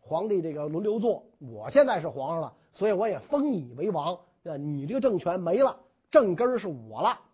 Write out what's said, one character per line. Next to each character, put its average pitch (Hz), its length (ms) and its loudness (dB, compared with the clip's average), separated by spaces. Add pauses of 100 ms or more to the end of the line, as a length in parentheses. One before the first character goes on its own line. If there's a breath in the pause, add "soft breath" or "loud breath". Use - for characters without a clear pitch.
皇 165 280 -4
帝 196 140 2
这 160 100 -4
个 147 140 -6
轮 160 160 -4
流 214 160 0
坐， 208 280 0 (120)
我 117 320 -12
现 277 160 8
在 214 140 -2
是 160 80 -6
皇 135 220 -6
上 165 100 -4
了， 135 140 -8 (180 soft breath)
所 202 160 0
以 214 40 4
我 196 140 2
也 170 140 -2
封 285 320 0
你 135 240 -4
为 165 160 -2
王。 165 260 -4 (240)
那 160 140 -10
你 143 280 -4
这 170 100 -6
个 269 60 0
政 226 160 2
权 175 220 -2
没 175 200 0
了， 269 200 2 (320)
正 226 240 6
根 240 140 2
儿 254 100 0
是 208 80 -6
我 117 340 -8
了。 214 200 0 (140)